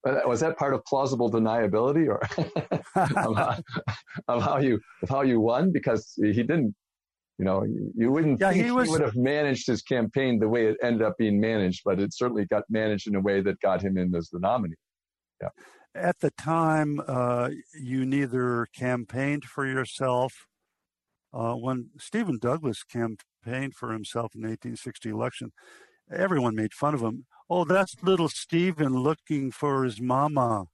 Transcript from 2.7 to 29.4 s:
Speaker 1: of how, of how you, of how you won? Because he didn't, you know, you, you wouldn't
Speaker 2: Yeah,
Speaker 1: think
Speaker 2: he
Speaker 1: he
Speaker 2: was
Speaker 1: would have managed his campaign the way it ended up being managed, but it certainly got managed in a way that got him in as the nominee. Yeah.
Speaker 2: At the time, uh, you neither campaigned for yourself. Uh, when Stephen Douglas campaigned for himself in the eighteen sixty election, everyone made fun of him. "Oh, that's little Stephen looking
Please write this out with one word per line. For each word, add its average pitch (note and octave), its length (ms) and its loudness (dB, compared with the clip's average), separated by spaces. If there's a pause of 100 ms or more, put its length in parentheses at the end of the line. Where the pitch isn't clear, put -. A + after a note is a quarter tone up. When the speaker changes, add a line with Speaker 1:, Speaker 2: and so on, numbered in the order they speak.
Speaker 1:
of A2+ 120 0
how, A2 200 0 (720)
of A#2+ 160 0
how C#3+ 140 0
you, B2+ 220 2 (220)
of - 80 -6
how C3+ 120 0
you B2+ 180 4
won? B2+ 320 4
Because B2+ 500 0
he G#2 120 4
didn't, A#2+ 420 2 (640)
you F#2+ 60 0
know, F#2+ 180 2
you, G#2+ 320 -4
you A2+ 160 2
wouldn't D3 280 2
Speaker 2:
Yeah, F#3+ 100 4
Speaker 1:
think F3+ 120 2
Speaker 2:
he A#3 40 2
Speaker 1:
he A#3+ 60 0
Speaker 2:
was B3 180 2
Speaker 1:
would D#3 120 2
have A#2 140 0
managed C#3 500 0
his A2+ 160 0
campaign B2 580 0
the A2 100 2
way A2+ 180 4
it G#2+ 160 2
ended A#2 200 2
up G#2 140 0
being G#2 220 4
managed, G#2 460 0
but F#2+ 140 2
it G2+ 140 0
certainly A2+ 320 -2
got G#2 240 0
managed G#2+ 380 0
in G2+ 80 -2
a G2 60 0
way G2 200 2
that F#2+ 200 0
got F#2 200 2
him F#2+ 160 0
in F2+ 160 0
as E2 160 -4
the F2 100 -10
nominee. F#2+ 360 -2 (680)
Yeah. - 80 -8 (460)
Speaker 2:
At F3 240 -2
the D3+ 120 0
time, D#3 760 0
uh, B2 420 0 (300)
you C3 260 -2
neither B2 720 0
campaigned B2+ 680 -4
for C#3 200 -6
yourself. C3 840 -2 (840)
Uh, A#2 220 -4
when B2 420 -6
Stephen G3+ 420 -4
Douglas C3 440 -2
campaigned A#2 920 -8
for A#2 180 -8
himself A2+ 420 -6
in A#2 60 -12
the A2 100 -6
eighteen A#2 240 -10
sixty - 340 -12
election, A#2 420 -6 (600)
everyone D3+ 440 0
made G#2+ 180 -2
fun D3 200 0
of C3 80 -2
him. - 240 -4 (240)
"Oh, F3 160 2
that's F#3 380 2
little F3 260 4
Stephen D#3+ 680 0
looking C3+ 540 -2